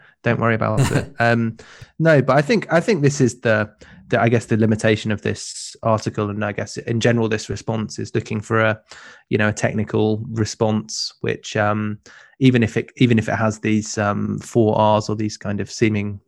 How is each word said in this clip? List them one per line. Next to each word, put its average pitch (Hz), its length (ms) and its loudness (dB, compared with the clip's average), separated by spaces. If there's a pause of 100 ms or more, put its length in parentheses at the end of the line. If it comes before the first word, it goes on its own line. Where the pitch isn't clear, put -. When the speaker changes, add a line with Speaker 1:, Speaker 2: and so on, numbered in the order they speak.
(220)
Speaker 1:
Don't 117 180 0
worry 113 140 2
about 110 280 0
it." - 340 -2
Speaker 2:
<laughs> - 40 -20
Speaker 1:
Um, 117 360 2 (420)
no, 160 240 6
but 131 140 2
I 151 60 4
think, 175 320 0
I 170 80 4
think 170 200 2
this 143 200 2
is 120 180 0
the, 110 340 0 (360)
the, 117 120 2
I 120 60 4
guess 113 200 2
the 113 100 0
limitation 110 560 2
of 101 80 -6
this - 600 -8
article, 110 480 -2
and 104 140 -6
I 104 80 -4
guess 110 240 -8
in 117 240 -4
general 117 300 2
this 107 200 -4
response 110 500 -6
is - 140 -10
looking 110 280 -4
for 113 180 -2
a, 110 200 2 (500)
you - 80 0
know, 107 100 2
a 107 60 0
technical 107 760 -2
response, 110 920 -2
which, - 340 -6
um, 104 420 -2 (420)
even 123 240 4
if 107 120 -2
it, - 220 -4
even 120 200 4
if 107 120 0
it 101 60 0
has 110 240 -2
these, 107 380 -2
um, 104 420 -2
four 107 380 2
R's 107 300 2
or 107 80 -4
these 107 220 -6
kind 101 240 -6
of 104 100 -8
seeming, 104 560 -2